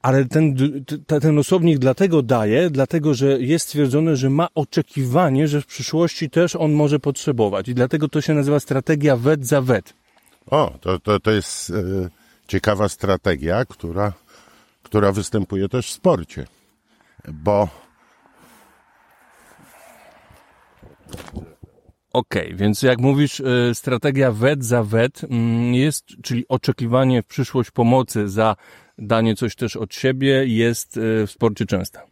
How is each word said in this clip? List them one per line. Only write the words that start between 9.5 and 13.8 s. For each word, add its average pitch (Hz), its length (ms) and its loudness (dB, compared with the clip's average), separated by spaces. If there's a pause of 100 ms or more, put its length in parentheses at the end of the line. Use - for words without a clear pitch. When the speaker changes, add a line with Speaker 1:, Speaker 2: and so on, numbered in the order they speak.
Speaker 1:
wet. 127 320 0 (580)
Speaker 2:
O, 135 300 0
to, 92 180 -2
to, 104 200 0
to 110 120 0
jest, - 380 -4
e, 85 40 -6 (760)
ciekawa 101 420 0
strategia, 92 760 -2
która, 92 480 -6 (720)